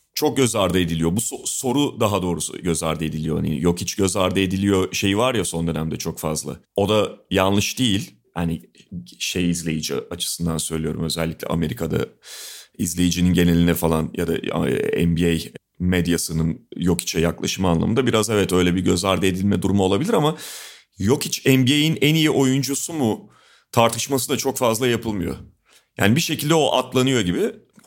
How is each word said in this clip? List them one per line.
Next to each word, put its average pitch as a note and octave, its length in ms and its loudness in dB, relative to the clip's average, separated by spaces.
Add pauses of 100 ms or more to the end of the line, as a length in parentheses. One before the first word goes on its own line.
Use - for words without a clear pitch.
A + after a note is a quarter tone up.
(140)
Çok D3 220 0
göz A#2+ 200 2
ardı F#2+ 220 2
ediliyor. E2 380 0
Bu A#2+ 40 0
so-, - 260 -6
soru B2+ 540 -2
daha G2+ 220 0
doğrusu E2+ 400 -4
göz E2 200 0
ardı D#2+ 220 -2
ediliyor. D#2 320 -2
Hani D#2 240 -2
Jokic F3 360 0
göz G#2 200 0
ardı G2+ 240 2
ediliyor G2 520 2
şeyi G2 240 0
var B2 180 2
ya F#2+ 100 0
son E2 220 -4
dönemde D#2+ 300 -4
çok E2 220 -8
fazla. D#2 420 -6 (160)
O G2+ 120 2
da G#2 220 2 (200)
yanlış F#2+ 480 2
değil. A#2 320 0 (240)
Hani E2+ 280 -4 (560)
şey F2+ 320 -2
izleyici D#2+ 440 -4 (160)
açısından E2+ 480 -4
söylüyorum. D#2+ 460 -4
Özellikle E2 420 -6
Amerika'da D#2+ 600 -2 (720)
izleyicinin F2+ 560 2
geneline E2+ 400 4
falan D#2+ 420 0
ya E2+ 100 -2
da E2 60 -2 (680)
N E2+ 180 2
B E2+ 160 2
A E2 60 0 (400)
medyasının E2+ 1000 0
Jokic'e F2 460 -2
yaklaşımı F2 460 -2
anlamında F2 380 2
biraz A2 240 0
evet G2 220 2
öyle F2+ 220 4
bir F#2 60 0
göz F2+ 240 0
ardı F#2+ 220 2
edilme F#2+ 360 0
durumu G2 200 2
olabilir G#2+ 300 0
ama D#3+ 240 0 (600)
Jokic C3 600 2
N C3 80 4
B C3+ 60 2
A'in D3+ 280 2
en D3+ 140 4
iyi D#3 160 4
oyuncusu C3+ 600 0
mu A#2+ 380 -2 (420)
tartışması A#2 560 2
da C#3 80 0
çok C3+ 200 -2
fazla A#2+ 320 0
yapılmıyor. G#2 480 -2 (600)
Yani G#2 180 6
bir E3+ 40 2
şekilde D#3 340 0
o D3+ 220 4
atlanıyor B2+ 440 2
gibi F#2 200 0 (460)